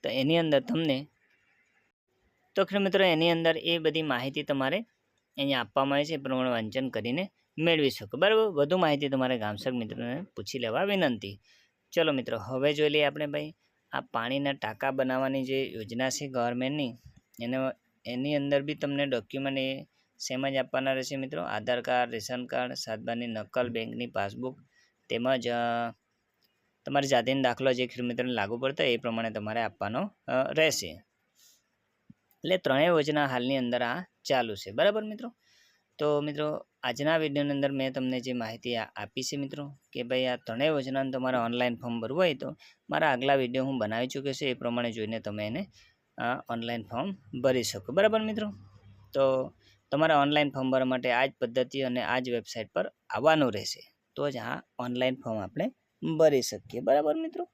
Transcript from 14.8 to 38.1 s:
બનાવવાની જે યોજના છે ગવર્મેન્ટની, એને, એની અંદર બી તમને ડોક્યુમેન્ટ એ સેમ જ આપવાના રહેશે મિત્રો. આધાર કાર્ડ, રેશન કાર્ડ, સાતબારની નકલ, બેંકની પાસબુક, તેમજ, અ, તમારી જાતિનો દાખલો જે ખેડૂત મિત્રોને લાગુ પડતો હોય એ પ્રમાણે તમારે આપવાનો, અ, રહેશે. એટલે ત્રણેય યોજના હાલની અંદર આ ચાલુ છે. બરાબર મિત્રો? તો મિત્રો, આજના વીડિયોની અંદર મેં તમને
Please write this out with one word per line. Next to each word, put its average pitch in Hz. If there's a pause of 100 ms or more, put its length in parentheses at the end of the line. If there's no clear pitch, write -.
બનાવવાની 131
જે 135 (140)
યોજના 117
છે 139
ગવર્મેન્ટની, 127 (500)
એને, 123 (500)
એની 131
અંદર 143
બી 147
તમને 143
ડોક્યુમેન્ટ 135
એ 131 (520)
સેમ 131
જ 135
આપવાના 131
રહેશે 131
મિત્રો. 135
આધાર 120
કાર્ડ, 123
રેશન 123
કાર્ડ, 123
સાતબારની 117
નકલ, 113
બેંકની 117
પાસબુક, 117 (540)
તેમજ, 120
અ, 120 (1300)
તમારી 139
જાતિનો 131
દાખલો 131
જે 127
ખેડૂત 123
મિત્રોને 123
લાગુ 107
પડતો 135
હોય 131
એ 117
પ્રમાણે 113
તમારે 110
આપવાનો, 104 (280)
અ, 127 (160)
રહેશે. 143 (1500)
એટલે 180
ત્રણેય 143
યોજના 151
હાલની 131
અંદર 120
આ 120 (260)
ચાલુ 120
છે. 98
બરાબર 202
મિત્રો? 214 (680)
તો 147
મિત્રો, 151 (360)
આજના 143
વીડિયોની 143
અંદર 139
મેં 131
તમને 131